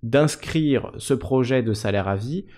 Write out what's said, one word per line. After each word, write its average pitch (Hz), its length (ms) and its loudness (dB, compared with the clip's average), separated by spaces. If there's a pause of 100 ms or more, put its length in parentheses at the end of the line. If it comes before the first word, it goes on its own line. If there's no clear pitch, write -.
d'inscrire 143 920 0
ce 135 160 -2
projet 127 500 2
de 110 80 0
salaire 101 380 0
à 98 80 0
vie 143 280 -6 (120)